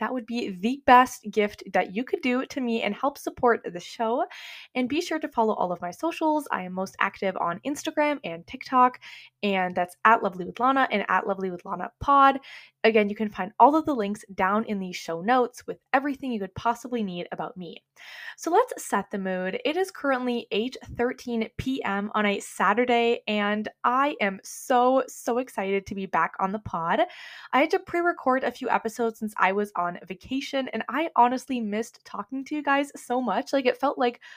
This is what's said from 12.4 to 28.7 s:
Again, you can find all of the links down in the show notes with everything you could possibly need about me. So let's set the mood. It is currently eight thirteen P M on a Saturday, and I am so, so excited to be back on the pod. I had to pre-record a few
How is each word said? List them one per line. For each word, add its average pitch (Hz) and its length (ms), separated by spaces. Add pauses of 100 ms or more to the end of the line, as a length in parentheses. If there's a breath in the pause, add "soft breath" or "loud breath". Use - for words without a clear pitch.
Again, 214 260
you 208 60
can 214 140
find 190 320
all 285 160
of 311 100
the 302 80
links 208 300 (100)
down 202 300
in 208 160
the 185 120
show 165 280
notes 240 480
with - 100 (140)
everything 269 400
you 214 80
could 190 160
possibly 233 480
need 175 260
about 170 260
me. 180 280 (520 loud breath)
So - 140
let's 453 340
set 202 260
the 208 80
mood. 185 460
It 302 120
is 381 160
currently 247 580
eight 226 260 (200)
thirteen 240 520 (100)
P 262 260
M 202 300
on 208 120
a 202 140
Saturday, 233 880
and 208 400 (160)
I 269 360
am 196 220
so, 254 640
so - 320
excited 196 480
to - 80
be 190 120
back 170 340
on 190 100
the 214 100
pod. 175 400 (520 loud breath)
I 254 80
had 311 100
to 381 100
pre-record 339 640
a - 100
few - 180